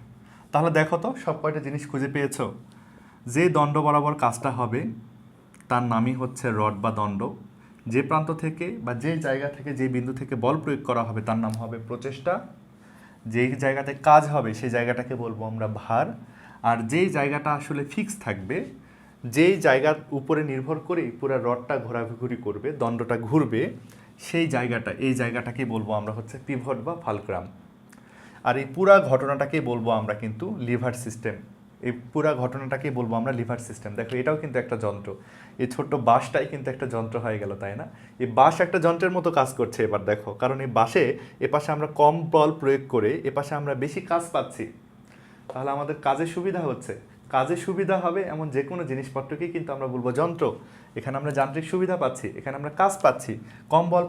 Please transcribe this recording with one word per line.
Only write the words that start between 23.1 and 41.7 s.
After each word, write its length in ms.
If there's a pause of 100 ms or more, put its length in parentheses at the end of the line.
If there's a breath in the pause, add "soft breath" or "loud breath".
ঘুরবে, 340 (640 loud breath)
সেই 280
জায়গাটা, 360 (160)
এই 140
জায়গাটাকেই 540
বলবো 160 (100)
আমরা 180
হচ্ছে 180 (100)
পিভট 400
বা 80 (100)
ফালক্রাম। 420 (1000 loud breath)
আর 120
এই 140
পুরা 200 (160)
ঘটনাটাকেই 600
বলবো 200 (100)
আমরা 220
কিন্তু 240 (200)
লিভার 280 (100)
সিস্টেম। 320 (500)
এই 60 (200)
পুরা 180 (120)
ঘটনাটাকেই 560
বলবো 220
আমরা 180
লিভার 300
সিস্টেম। 300
দেখো, 220
এটাও 220
কিন্তু 200
একটা 220
যন্ত্র, 260 (520 loud breath)
এই 120
ছোট্ট 180 (160)
বাঁশটাই 440
কিন্তু 220
একটা 200
যন্ত্র 300
হয়ে 180
গেল, 100 (100)
তাই 180
না? 60 (360 loud breath)
এই 60 (100)
বাঁশ 180 (100)
একটা 200
যন্ত্রের 300
মতো 120 (100)
কাজ 200
করছে 300
এবার 220
দেখো, 200 (120)
কারণ 220
এই 140
বাঁশে 260 (420 loud breath)
এপাশে 300